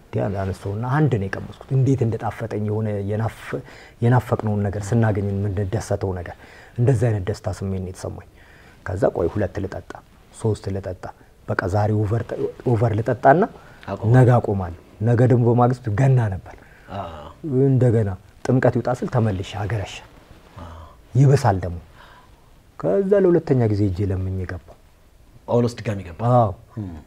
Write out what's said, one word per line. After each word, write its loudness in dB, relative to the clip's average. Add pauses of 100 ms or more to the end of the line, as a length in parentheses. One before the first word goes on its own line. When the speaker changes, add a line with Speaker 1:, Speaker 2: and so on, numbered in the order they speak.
Speaker 1:
እንዲህ -4
አነሳሁና -6
አንድ 2
ነው -2
የቀመስኩት። -12
እንዴት 2
እንደጣፈጠኝ -4
የሆነ -2 (180)
የናፍ-፣ -4 (500)
የናፈቅነውን 2
ነገር -4
ስናገኝ 0
የምንደሰተው -4
ነገር -10 (400)
እንደዚህ 2
አይነት -2
ደስታ -6
ስሜት -6
ነው -8
የተሰማኝ። -12 (560)
ከዛ -4 (100)
«ቆይ -2
ሁለት -4
ልጠጣ፣ -10 (440)
ሶስት -4
ልጠጣ፣ -8 (420)
በቃ -4
ዛሬ 2
ኦቨር 0
ጥ-፣ -8 (280)
ኦቨር 2
ልጠጣና 4 (400)
Speaker 2:
አቆማለሁ። -2
Speaker 1:
ነገ 8
አቆማለሁ።» -2 (240)
ነገ 2
ደግሞ 4
በማግስቱ 2
ገና 4 (100)
ነበር። -10 (320)
Speaker 2:
አ። -10 (640)
Speaker 1:
እንደገና 4 (320)
ጥምቀት 2
ይውጣ -2
ስል -4
ተመልሼ 0
አገረሸ። -6 (640)
Speaker 2:
አ። -16 (480)
Speaker 1:
ይብሳል 6
ደግሞ። -6 (1000)
ከዛ 0
ለሁለተኛ 4
ጊዜ 2
እጄ 0
ለምኜ -4
ገባሁ። -12 (680)
Speaker 2:
ጳውሎስ 0
ድጋሚ -6
ገባ? -14 (120)
Speaker 1:
አዎ። 6 (240)
Speaker 2:
እም። -10 (160)